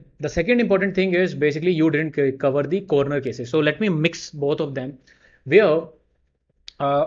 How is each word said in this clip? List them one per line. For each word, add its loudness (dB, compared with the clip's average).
the -4
second 0
important 0
thing 0
is 0
basically 0
you 4
didn't -2
co-, 0
cover 0
the -2
corner 0
cases. -8
So 0
let 0
me 0
mix -2
both -2
of -4
them. -8
Where, 4
uh, 0